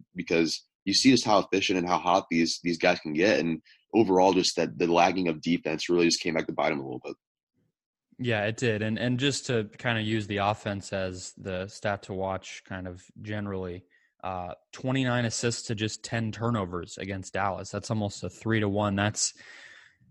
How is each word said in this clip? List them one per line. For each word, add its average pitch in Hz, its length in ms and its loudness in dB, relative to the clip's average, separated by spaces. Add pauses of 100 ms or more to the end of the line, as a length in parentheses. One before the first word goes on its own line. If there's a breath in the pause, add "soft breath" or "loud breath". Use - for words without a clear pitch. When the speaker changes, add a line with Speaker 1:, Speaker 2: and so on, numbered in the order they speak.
(160)
Speaker 1:
because 82 480 0 (200)
you 98 100 0
see 131 160 6
just 120 160 6
how 107 120 6
efficient 95 400 2
and 90 80 0
how 90 120 2
hot 90 320 2
these, 82 340 0
these 85 140 -2
guys 87 220 4
can 78 120 -6
get. 85 260 4
And 80 220 0 (340 soft breath)
overall, 95 380 6
just 87 240 2
that 71 220 -2
the 87 80 2
lagging 87 420 4
of 78 140 -2
defense 82 480 -2
really 87 160 4
just 85 160 2
came 85 100 -2
back 80 140 -2
to 78 80 -6
bite 76 160 0
them 73 100 -2
a - 20 -6
little 65 220 -10
bit. 73 100 -10 (1040)
Speaker 2:
Yeah, 113 260 0
it 110 120 -2
did. 110 240 0
And, 110 180 -2
and 123 220 0
just 139 260 0
to 110 220 0 (100)
kind 117 200 -2
of 107 80 -2
use 107 200 -2
the 101 120 -2
offense 101 540 -2
as 92 440 -6
the 95 320 -6
stat 101 360 -4
to 104 100 -10
watch 95 520 -6
kind 92 200 -10
of 90 160 -12 (180)
generally, 98 640 -6 (400)
uh, 90 280 -8 (200)
twenty-nine 127 520 0
assists 113 440 -2
to 120 60 -2
just 104 280 -4
ten 113 300 -4
turnovers 98 640 -4
against 95 340 -8
Dallas. 95 380 -2
That's 101 200 -6
almost 107 320 -4
a 92 60 -6
three-to-one. 104 680 0
That's, 104 360 0 (800 loud breath)